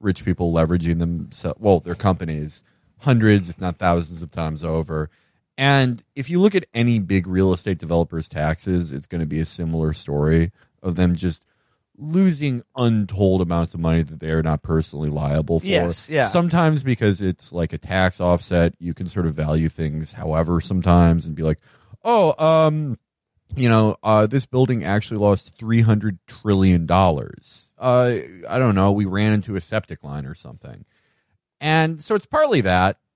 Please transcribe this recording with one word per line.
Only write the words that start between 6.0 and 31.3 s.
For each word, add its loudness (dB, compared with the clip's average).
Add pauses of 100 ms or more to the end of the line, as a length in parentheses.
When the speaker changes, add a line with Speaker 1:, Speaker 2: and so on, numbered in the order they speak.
Speaker 1:
if -8
you 0
look 4
at -2
any 2
big 0
real 2
estate -4
developer's -2
taxes, -2
it's -12
gonna -6
be -4
a -2
similar -4
story 0 (320)
of -6
them 2
just -6 (560)
losing 0 (140)
untold 2
amounts -2
of -8
money 2
that -8
they -6
are 0
not -2
personally -4
liable -2
for. -8
Speaker 2:
Yes, -2
yeah. 0
Speaker 1:
Sometimes 0
because 0
it's -4
like -4
a -8
tax 0
offset, 2
you -8
can -10
sort -4
of -4
value 0
things -8
however -2
sometimes 2
and -8
be -8
like, 0 (460)
"Oh, 2
um, 2 (560)
you 2
know, 4
uh, 4
this -2
building 0
actually -2
lost 0
three 2
hundred 2
trillion 2
dollars. 0
Uh, 2 (340)
I -2
don't 2
know, 4
we 0
ran 0
into -2
a -4
septic -8
line -10
or -14
something." -20 (760)